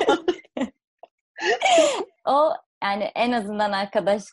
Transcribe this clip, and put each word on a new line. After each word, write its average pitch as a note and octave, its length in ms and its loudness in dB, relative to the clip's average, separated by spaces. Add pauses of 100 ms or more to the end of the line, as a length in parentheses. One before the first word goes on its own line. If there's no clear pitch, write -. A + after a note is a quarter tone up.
<laughs> - 160 0 (2000)
O, D4 240 2 (340)
yani, G3+ 200 -2
"En A#3+ 280 -2
azından G#3 400 -2
arkadaş G3+ 600 -2